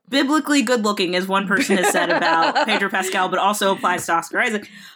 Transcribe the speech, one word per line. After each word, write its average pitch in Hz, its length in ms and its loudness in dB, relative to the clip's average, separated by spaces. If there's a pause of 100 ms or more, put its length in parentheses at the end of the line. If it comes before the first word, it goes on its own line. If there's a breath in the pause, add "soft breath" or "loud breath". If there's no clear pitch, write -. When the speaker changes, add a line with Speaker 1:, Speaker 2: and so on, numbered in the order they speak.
Speaker 1:
biblically 285 520 2
good 240 220 0
looking, 196 320 -2
as 185 120 0
one 190 200 0
person 202 300 2
has 190 120 2
said 175 200 0
Speaker 2:
<laughs> 175 60 2
Speaker 1:
about 277 500 2
Pedro 202 240 0
Pascal, 190 400 -2
but 180 100 -2
also 196 340 2
applies 180 340 -2
to 175 60 0
Oscar 165 280 -2
Isaac. 247 280 -2 (260 loud breath)